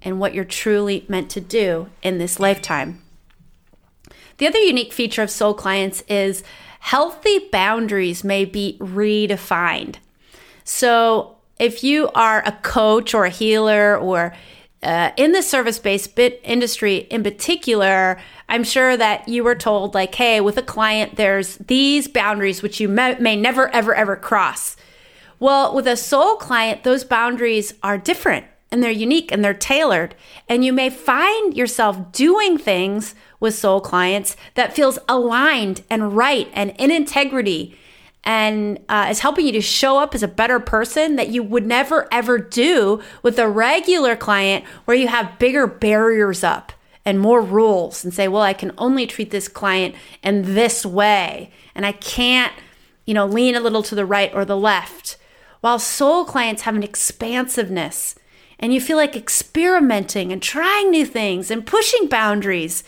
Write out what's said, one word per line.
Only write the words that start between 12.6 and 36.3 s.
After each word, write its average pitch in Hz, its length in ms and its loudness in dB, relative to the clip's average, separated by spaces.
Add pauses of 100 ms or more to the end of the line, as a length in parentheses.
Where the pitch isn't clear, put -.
coach 220 520 2
or 208 100 4
a 180 60 0
healer 214 680 2
or, 175 380 -2 (480)
uh, 165 340 0
in 294 140 4
the 370 120 2
service-based 220 720 -2
bit 247 260 2
industry 233 540 -2
in 220 260 -6
particular, 196 960 0 (300)
I'm 233 160 -2
sure 254 320 2
that 220 320 0
you 240 160 -2
were 240 100 2
told, 202 400 -2
like, 190 200 -2
"Hey, 226 260 2
with 208 180 0
a 254 40 -2
client, 214 540 -2
there's 196 420 0
these 277 500 2
boundaries 202 540 -2
which 208 180 -6
you 208 80 0
may, 254 320 2
may 220 160 2
never, 247 380 0
ever, 226 200 2
ever 202 220 0
cross." - 600 -2 (600)
Well, 269 340 2
with 254 140 -2
a 240 100 2
soul 311 400 2
client, 226 460 -2
those 254 220 0
boundaries 233 800 0
are 202 140 -2
different 196 500 -2 (240)
and 240 120 0
they're 233 80 2
unique 240 420 0
and 208 120 0
they're 202 100 0
tailored. 202 600 0 (340)
And 240 160 2
you 262 80 2
may 262 180 2
find 349 640 0
yourself 220 560 -2
doing 349 460 4
things 202 560 -2 (260)
with 220 140 0
soul 196 260 2
clients 190 560 -2 (180)
that 247 200 0
feels 269 240 2 (100)
aligned 240 800 0
and 214 280 -2
right 254 360 2